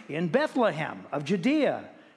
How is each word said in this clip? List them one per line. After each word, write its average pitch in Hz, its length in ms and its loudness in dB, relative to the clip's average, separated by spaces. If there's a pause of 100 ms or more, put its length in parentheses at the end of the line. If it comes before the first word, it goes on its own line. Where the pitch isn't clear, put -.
"In 160 200 -2
Bethlehem 156 840 0
of 147 120 -4
Judea. 190 600 2 (320)